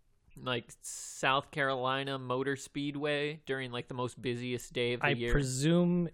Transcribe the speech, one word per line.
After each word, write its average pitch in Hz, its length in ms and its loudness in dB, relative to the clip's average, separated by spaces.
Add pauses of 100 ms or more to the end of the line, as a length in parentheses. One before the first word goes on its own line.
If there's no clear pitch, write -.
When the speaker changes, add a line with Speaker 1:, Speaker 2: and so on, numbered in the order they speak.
(400)
Speaker 1:
like, 127 320 -4 (120)
South - 680 -2
Carolina 135 680 0
Motor 131 380 0
Speedway 147 880 -2
during, 135 240 -2
like, 120 160 -6
the 139 80 -6
most 123 260 -4
busiest 123 500 -2
day 120 220 2
of 123 60 -2
the 143 80 2
Speaker 2:
I - 20 6
Speaker 1:
year. 120 220 0
Speaker 2:
presume 165 840 4